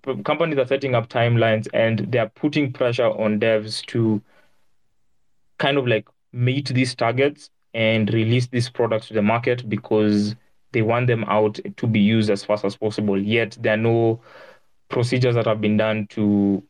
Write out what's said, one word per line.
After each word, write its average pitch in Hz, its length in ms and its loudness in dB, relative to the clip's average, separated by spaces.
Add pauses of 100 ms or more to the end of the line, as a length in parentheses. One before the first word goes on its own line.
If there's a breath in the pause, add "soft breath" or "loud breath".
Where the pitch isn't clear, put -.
p-, 123 200 -6
companies 151 360 -2
are 127 80 0
setting 135 280 -2
up 117 140 0
timelines 113 640 2
and 113 380 0
they're 117 180 0
putting 143 440 -2
pressure 123 340 0
on 107 320 0
devs 107 480 0
to 110 340 0 (1400 soft breath)
kind 143 200 0
of, 127 80 -2
like, 110 220 0 (240)
meet 127 360 -2
these 127 260 -2
targets 127 560 -2 (240)
and 110 380 2
release 117 340 2
these 120 220 -2
products 113 400 -2
to 110 60 -16
the 107 80 0
market 120 460 0
because 104 680 0 (380)
they 117 100 0
want 117 240 0
them 113 180 0
out 107 360 0 (160)
to - 100 -4
be 110 140 2
used 107 280 4
as 101 160 -2
fast 104 200 -2
as 101 120 -2
possible. 104 440 -2
Yet 110 400 -2
there 113 140 2
are 107 40 0
no 113 420 2 (680 loud breath)
procedures 123 480 0
that 117 100 0
have 110 140 0
been 107 160 2
done 107 320 0
to 101 600 0